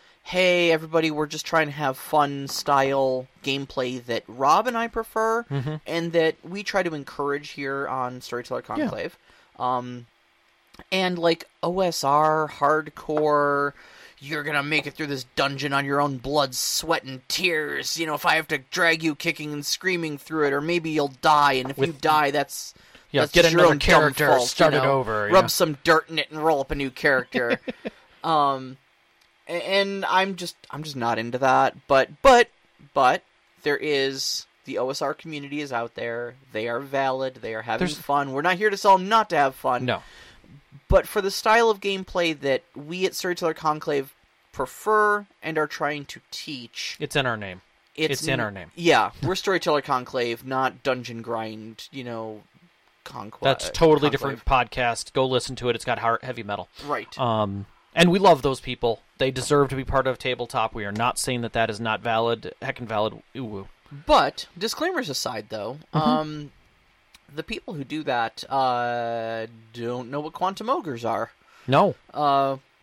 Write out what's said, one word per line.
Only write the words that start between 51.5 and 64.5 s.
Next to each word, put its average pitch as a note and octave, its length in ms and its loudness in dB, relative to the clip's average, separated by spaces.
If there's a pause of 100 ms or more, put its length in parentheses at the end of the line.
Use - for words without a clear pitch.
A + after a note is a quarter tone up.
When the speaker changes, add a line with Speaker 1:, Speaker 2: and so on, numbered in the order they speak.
Speaker 1:
you C3+ 120 -12
know, A2 380 -10 (640)
Conquest. A2 380 -12
Speaker 2:
That's C3+ 260 0
a - 20 -8
totally D3+ 380 4
Speaker 1:
Conclave. - 20 0
Speaker 2:
different C3+ 340 -6
podcast. B2 680 0
Go C3 120 2
listen B2+ 320 -2
to A#2+ 120 -2
it. A#2 60 2
It's - 100 -12
got A#2 140 -2
har-, A#2 220 0
heavy A#2 220 -10
metal. G2+ 240 -8 (180)
Speaker 1:
Right. C3+ 320 -6
Speaker 2:
Um, G#2+ 480 0 (300)
and E3+ 160 6
we G3 80 2
love E3+ 240 8
those C3+ 160 0
people. A#2+ 420 -2 (160)
They C3+ 140 0
deserve C3+ 380 2
to C3 60 -6
be C3 80 -4
part C3 240 2
of B2+ 120 0
Tabletop. A#2+ 560 -2
We G#2+ 100 -6
are G2+ 60 -6
not A#2 260 0
saying B2 240 -2
that A#2 120 -6
that A2+ 180 2
is G#2 80 -8
not A2 220 -2
valid. A#2 600 -2
Heckin' A#2+ 260 -8
valid. G#2+ 340 -2 (140)
Ooh, C3+ 80 -8
woo. G2+ 240 -10 (380)
Speaker 1:
But, F3+ 400 4 (120)